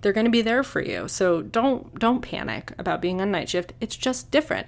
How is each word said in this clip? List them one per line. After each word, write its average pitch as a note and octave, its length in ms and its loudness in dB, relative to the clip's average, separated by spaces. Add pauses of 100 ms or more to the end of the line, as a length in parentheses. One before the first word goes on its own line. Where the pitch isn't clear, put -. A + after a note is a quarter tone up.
They're G3+ 120 4
gonna A3+ 180 4
be A#3 100 6
there A#3 220 2
for - 180 -2
you. - 260 -4
So F3 360 2
don't, - 560 0
don't B3 240 2
panic - 560 -8
about E3+ 220 -2
being F3+ 200 0
on G3+ 80 0
night F3+ 200 -2
shift. F3 300 -4
It's - 160 -8
just - 360 -4
different. - 360 0